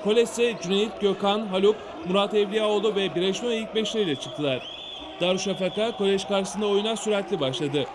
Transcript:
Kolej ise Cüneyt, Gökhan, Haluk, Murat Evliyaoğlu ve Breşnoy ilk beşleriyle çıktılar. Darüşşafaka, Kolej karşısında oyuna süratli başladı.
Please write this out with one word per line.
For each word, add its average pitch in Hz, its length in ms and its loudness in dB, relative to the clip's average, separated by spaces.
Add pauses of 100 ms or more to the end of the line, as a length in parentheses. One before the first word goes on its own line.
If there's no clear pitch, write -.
Kolej 226 240 4
ise 233 340 0
Cüneyt, 202 380 0
Gökhan, 202 460 2
Haluk, 196 300 4 (320)
Murat 202 260 2
Evliyaoğlu 208 600 2
ve 196 180 0
Breşnoy 196 440 0
ilk 220 160 -6
beşleriyle 208 420 0
çıktılar. 135 460 -2 (580)
Darüşşafaka, 190 760 0
Kolej 196 280 2
karşısında 196 420 -2
oyuna 208 300 2
süratli 202 440 0
başladı. 135 440 0 (100)